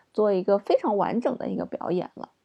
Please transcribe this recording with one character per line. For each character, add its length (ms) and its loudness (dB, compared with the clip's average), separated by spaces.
做 200 2
一 100 2
个 160 4
非 200 2
常 180 0
完 240 0
整 160 -2
的 120 -6
一 80 -4
个 100 -4
表 240 -8
演 240 -2
了。 160 -14